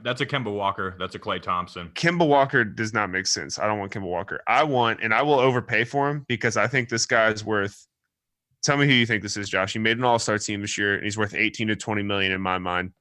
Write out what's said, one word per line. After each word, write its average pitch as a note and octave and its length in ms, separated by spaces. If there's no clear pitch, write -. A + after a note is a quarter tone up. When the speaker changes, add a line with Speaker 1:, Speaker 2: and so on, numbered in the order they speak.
Speaker 1:
that's B2+ 180
a C3+ 60
Kemba A#2 260
Walker. G2 460
That's F#2 160
a G2 40
Klay F#2+ 220
Thompson. F2 540
Speaker 2:
Kemba E3+ 340
Walker C3+ 340
does G#2+ 300
not G#2 160
make F#2 180
sense. D2+ 320
I E2+ 80
don't G#2+ 120
want G2 120
Kemba G#2 200
Walker. F2 360
I C3+ 180
want, A#2+ 380
and A2 120
I B2 80
will C#3+ 180
overpay A#2+ 440
for C#3 260
him D3 180
because A2+ 300
I G#2 80
think B2 240
this A2+ 160
guy's A2 380
worth, G2+ 420
tell C#3+ 140
me C#3+ 80
who C3+ 80
you A#2+ 120
think G#2+ 160
this G#2 140
is, G2+ 120
Josh. F#2+ 260
He A2+ 40
made A2+ 200
an B2+ 60
All-Star A2+ 340
team G#2 240
this G#2 140
year, G2+ 180
and - 100
he's G#2 140
worth G2+ 160
eighteen A2 340
to G#2 80
twenty G#2 260
million G2 300
in F#2+ 80
my F#2 180
mind, F2+ 320